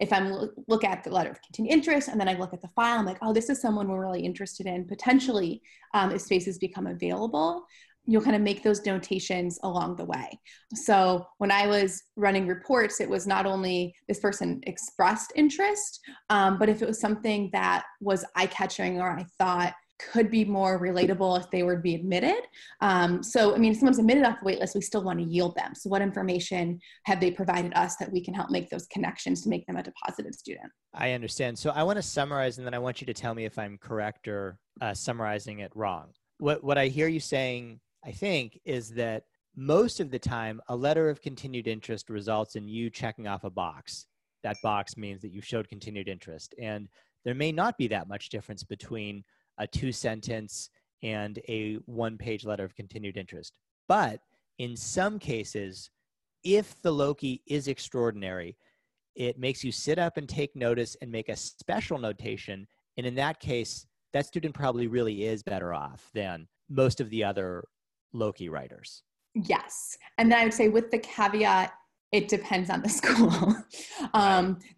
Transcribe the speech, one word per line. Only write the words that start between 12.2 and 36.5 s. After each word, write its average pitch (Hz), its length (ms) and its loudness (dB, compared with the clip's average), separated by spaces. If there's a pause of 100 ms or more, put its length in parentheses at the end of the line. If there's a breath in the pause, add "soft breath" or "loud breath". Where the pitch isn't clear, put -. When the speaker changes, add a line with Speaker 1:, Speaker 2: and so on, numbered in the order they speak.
Speaker 1:
reports, 214 540 2
it 196 80 0
was 190 180 0
not 196 200 2
only 185 480 0 (140 soft breath)
this - 120 -4
person 180 460 0
expressed 196 720 0
interest, 381 640 2 (280 loud breath)
um, 196 300 4
but 214 100 4
if 214 140 2
it 220 60 0
was 220 120 -2
something 208 520 0
that 185 320 2 (160)
was 190 240 0 (100)
eye-catching 185 640 0
or 180 100 0
I 175 140 -6 (140)
thought 180 360 2 (260)
could 226 280 2
be 220 160 4
more 190 360 2
relatable 180 580 4
if 180 120 -6
they 180 120 2
were 175 140 2
to 175 40 -2
be 170 140 2
admitted. 190 480 2 (380 loud breath)
Um, 180 420 4
so, 208 320 6
I - 40 2
mean, 226 120 8
if 220 80 2
someone's 262 220 8
admitted 254 240 8
off 233 160 4
the - 40 -4
wait 190 140 2
list, 190 160 -2
we 202 60 0
still 196 240 -2
wanna 175 180 -2
yield 175 320 2
them. - 200 -6
So - 140 -8
what 196 140 2
information 180 800 -2 (240 loud breath)
have 185 160 2
they 180 100 4
provided 175 440 0
us 175 220 2
that 185 140 -8
we 180 120 0
can 180 120 -8
help 185 160 -4
make 180 180 -2
those 175 200 -8
connections 175 540 -4
to - 60 -4
make 175 180 -2
them 180 100 -6
a 175 80 -6
deposited - 500 -10
student? - 360 -16 (220)
Speaker 2:
I 127 200 -2
understand. 120 440 -4
So 151 140 -4
I 151 140 0
wanna 196 180 0
summarize, 139 560 -2
and 127 80 -10
then 123 80 -6
I 123 60 -4
want 123 200 -6
you 135 60 -14
to 117 80 -6
tell 117 200 -6
me 113 100 -8
if 107 120 -8
I'm 101 220 -8
correct 107 480 -6
or, 98 320 -8 (220)
uh, 107 140 -4
summarizing 107 640 -6
it 98 160 -12
wrong. 90 360 -6 (260)
What, 147 260 -2